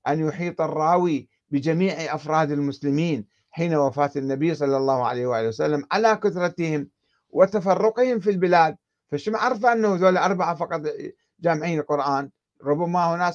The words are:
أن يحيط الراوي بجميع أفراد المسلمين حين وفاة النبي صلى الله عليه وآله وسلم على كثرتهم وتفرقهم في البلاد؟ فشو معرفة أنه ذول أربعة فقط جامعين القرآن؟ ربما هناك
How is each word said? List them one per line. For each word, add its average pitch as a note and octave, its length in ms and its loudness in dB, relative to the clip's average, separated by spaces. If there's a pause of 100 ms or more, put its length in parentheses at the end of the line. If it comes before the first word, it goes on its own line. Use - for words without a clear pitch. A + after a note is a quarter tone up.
أن D3 200 0
يحيط E3+ 340 -4
الراوي D#3+ 680 0 (200)
بجميع D#3 640 0
أفراد D#3 360 0
المسلمين C#3+ 760 -2 (240)
حين E3 240 -2
وفاة C#3+ 400 0
النبي C#3 400 -2
صلى C#3 220 0
الله C3 300 0
عليه B2 200 -2
وآله A2+ 200 0
وسلم D3 440 -2
على G#3+ 240 2
كثرتهم E3+ 760 -2 (400)
وتفرقهم G3+ 920 2
في F#3 100 0
البلاد؟ F3 480 4 (300)
فشو D3 240 -6
معرفة A#3 420 2
أنه G#3+ 220 2
ذول F#3 220 4
أربعة F3 380 0
فقط E3 260 -6 (580)
جامعين E3 400 0
القرآن؟ C#3+ 500 -2 (340)
ربما E3+ 520 0
هناك F3 200 0